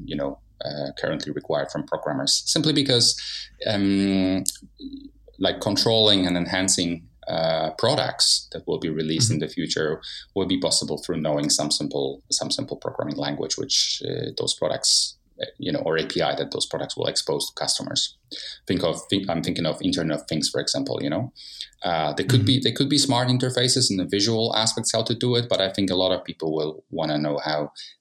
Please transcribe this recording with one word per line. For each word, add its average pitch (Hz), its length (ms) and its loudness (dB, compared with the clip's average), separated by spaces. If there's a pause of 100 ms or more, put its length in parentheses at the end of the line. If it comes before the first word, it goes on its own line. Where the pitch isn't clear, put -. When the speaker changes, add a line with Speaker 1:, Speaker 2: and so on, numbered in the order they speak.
Speaker 1:
you 76 120 -6
know, 71 220 -4 (260)
uh, 71 340 -6
currently 76 340 -2
required 73 380 -2
from 73 140 -4
programmers, 76 640 0
simply 151 260 2
because, 135 480 4 (460)
um, 98 800 4 (960)
like, 95 220 0
controlling 107 640 4
and 87 100 2
enhancing, 87 720 0 (180)
uh, 80 520 0
products - 760 2
that 80 160 -10
will 85 100 0
be 82 100 -2
released 80 420 2
Speaker 2:
Mm-hmm. 76 120 0
Speaker 1:
in 73 60 -2
the - 0 -
future 78 520 -2 (340)
will 95 120 0
be 92 120 0
possible 78 400 0
through 80 220 -4
knowing 73 300 0
some 73 200 2
simple, 69 600 -2
some - 200 -2
simple - 260 -4
programming - 400 -6
language, 71 400 -2
which, - 500 0
uh, 50 320 -2
those - 160 0
products, - 600 0 (240)
uh, - 60 -4 (120)
you - 140 -4
know, - 80 0
or 80 160 0
A 76 100 0
P - 160 -2
I 73 120 2
that 71 160 -4
those - 160 -2
products - 300 -4
will - 100 0
expose - 400 0
to - 80 -8
customers. - 600 -2 (500)
Think 90 160 0
of, 82 260 2
think, 98 220 0
I'm 82 120 0
thinking 85 240 -2
of - 140 -2
Internet 82 400 0
of - 60 -16
Things, - 220 -2
for - 120 -2
example, - 420 -2
you 73 80 0
know. 101 220 -2 (500)
Uh, 80 300 0
they - 120 -2
could 117 160 6
Speaker 2:
Mm-hmm. - 60 2
Speaker 1:
be, 131 160 4
they - 100 2
could 135 180 0
be 147 80 2
smart 123 300 2
interfaces 127 640 2
and 98 80 0
the 92 60 0
visual 110 500 0
aspects 113 380 0
how 113 120 2
to 120 100 0
do 123 220 0
it, 120 120 0
but 92 120 2
I 95 120 2
think 98 160 0
a 90 60 0
lot 92 180 2
of 90 120 -2
people 80 300 -4
will 78 360 -4
wanna 78 260 -2
know 73 260 0
how 76 300 -2 (280)